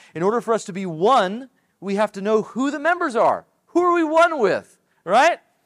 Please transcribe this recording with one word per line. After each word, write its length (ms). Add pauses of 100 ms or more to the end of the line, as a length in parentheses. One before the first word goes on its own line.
(140)
In 80
order 180
for 140
us 120
to 60
be 140
one, 640 (300)
we 160
have 160
to 80
know 220
who 280
the 80
members 380
are. 280 (220)
Who 160
are 100
we 120
one 340
with, 400 (260)
right? 360 (260)